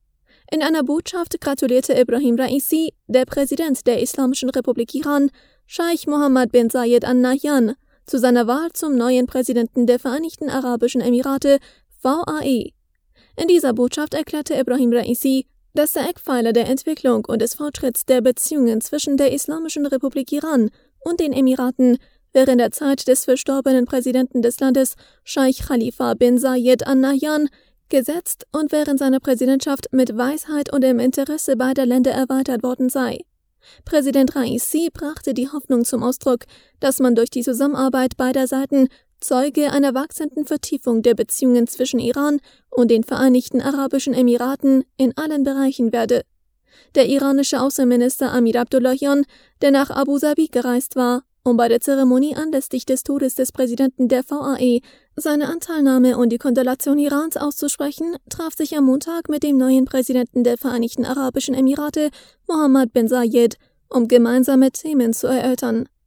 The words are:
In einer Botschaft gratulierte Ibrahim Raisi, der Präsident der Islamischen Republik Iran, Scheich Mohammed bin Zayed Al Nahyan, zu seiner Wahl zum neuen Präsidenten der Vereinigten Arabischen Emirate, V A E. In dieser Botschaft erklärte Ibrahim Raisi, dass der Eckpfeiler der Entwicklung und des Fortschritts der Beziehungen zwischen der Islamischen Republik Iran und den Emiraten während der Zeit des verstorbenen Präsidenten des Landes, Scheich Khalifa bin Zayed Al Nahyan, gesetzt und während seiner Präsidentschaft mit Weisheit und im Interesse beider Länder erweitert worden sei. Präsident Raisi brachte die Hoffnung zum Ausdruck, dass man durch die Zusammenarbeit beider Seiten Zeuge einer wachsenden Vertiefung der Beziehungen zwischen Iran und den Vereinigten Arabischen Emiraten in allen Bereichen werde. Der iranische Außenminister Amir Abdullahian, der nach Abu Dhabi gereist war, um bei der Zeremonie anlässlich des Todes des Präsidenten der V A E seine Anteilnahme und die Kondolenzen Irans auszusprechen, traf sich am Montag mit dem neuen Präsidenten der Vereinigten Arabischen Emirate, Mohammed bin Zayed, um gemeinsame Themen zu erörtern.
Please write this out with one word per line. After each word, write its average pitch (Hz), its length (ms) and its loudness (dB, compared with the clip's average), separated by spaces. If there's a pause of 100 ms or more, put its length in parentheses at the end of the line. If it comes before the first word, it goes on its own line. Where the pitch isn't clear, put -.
(500)
In 311 120 -2
einer 311 200 0
Botschaft 330 580 -4
gratulierte 269 520 0
Ibrahim 240 440 2
Raisi, 285 560 -2 (140)
der 254 200 2
Präsident 285 600 -2
der 240 160 0
Islamischen 262 480 -2
Republik 240 440 -2
Iran, 285 360 0 (360)
Scheich 339 420 -4
Mohammed 269 420 2
bin 233 200 4
Zayed 240 340 2
Al 254 120 -2
Nahyan, 254 580 2 (300)
zu 269 140 -2
seiner 240 300 2
Wahl 311 240 -2
zum 294 240 -4
neuen 254 300 0
Präsidenten 240 600 -2
der 240 140 2
Vereinigten 302 500 -6
Arabischen 247 520 -2
Emirate, 269 560 2 (420)
V 302 260 -2
A 302 160 -6
E. 254 300 -2 (640)
In 330 100 -4
dieser 311 280 4
Botschaft 254 400 -2
erklärte 302 440 -4
Ibrahim 247 340 0
Raisi, 262 540 0 (260)
dass 302 200 0
der 294 160 -2
Eckpfeiler 240 440 -2
der 226 140 2
Entwicklung 254 600 -2
und 220 140 0
des 233 140 -2
Fortschritts 294 500 -6
der 254 180 2
Beziehungen 247 580 0
zwischen 294 360 -4
der 277 160 2
Islamischen 302 540 -6
Republik 269 460 -4
Iran 285 380 0 (340)
und 339 160 -2
den 302 120 0
Emiraten 254 680 2 (340)
während 262 280 4
der 226 120 0
Zeit 277 340 -2
des 262 180 -4
verstorbenen 262 600 0
Präsidenten 254 580 -2
des 240 160 0
Landes, 262 380 0 (260)
Scheich 262 420 0
Khalifa 254 500 -2
bin 247 240 4
Zayed 254 500 2
Al 269 80 2
Nahyan, 285 520 0 (400)
gesetzt 294 600 -4
und 302 220 -4
während 294 260 0
seiner 269 220 0
Präsidentschaft 269 720 -2
mit 247 260 0
Weisheit 285 540 -4
und 277 100 0
im 254 160 4
Interesse 269 560 -2
beider 262 320 0
Länder 254 240 2
erweitert 262 540 -2
worden 254 240 -2
sei. 254 320 -4 (640)
Präsident 269 500 2
Raisi 302 580 -2
brachte 302 420 -6
die 247 180 -4
Hoffnung 254 320 0
zum 226 180 -4
Ausdruck, 247 440 -2 (340)
dass 269 180 0
man 254 160 4
durch 226 160 2
die 240 140 -4
Zusammenarbeit 262 720 0
beider 262 320 0
Seiten 269 400 2 (340)
Zeuge 285 480 0
einer 277 220 2
wachsenden 294 540 -6
Vertiefung 254 560 -2
der 240 100 4
Beziehungen 240 540 2
zwischen 247 340 -4
Iran 285 400 -2 (300)
und 240 200 2
den 226 140 2
Vereinigten 254 560 2
Arabischen 269 540 -2
Emiraten 254 680 2 (140)
in 262 180 2
allen 302 300 -2
Bereichen 269 480 0
werde. 233 300 0 (720)
Der 262 120 6
iranische 277 540 0
Außenminister 254 720 0
Amir 240 300 2
Abdullahian, 269 640 2 (340)
der 285 120 4
nach 277 180 2
Abu 277 280 0
Dhabi 302 300 0
gereist 247 480 -2
war, 247 280 0 (200)
um 240 140 2
bei 240 100 4
der 233 140 2
Zeremonie 269 520 2
anlässlich 277 520 -4
des 262 160 0
Todes 277 320 -2
des 254 180 -4
Präsidenten 254 560 0
der 254 160 0
V 294 160 -8
A 277 180 -4
E 247 220 2 (360)
seine 294 340 -2
Anteilnahme 269 640 2
und 240 140 2
die 240 80 -2
Kondolenzen 262 600 0
Irans 294 380 -2
auszusprechen, 294 800 -6 (140)
traf 320 260 -10
sich 320 180 -6
am 294 100 2
Montag 311 440 0
mit 302 140 -2
dem 285 160 2
neuen 262 260 4
Präsidenten 254 600 0
der 240 120 2
Vereinigten 240 480 -4
Arabischen 262 500 -4
Emirate, 294 540 0 (400)
Mohammed 269 460 2
bin 226 120 2
Zayed, 240 520 2 (320)
um 233 180 0
gemeinsame 254 640 4
Themen 254 420 0
zu - 140 -4
erörtern. 254 640 -2 (160)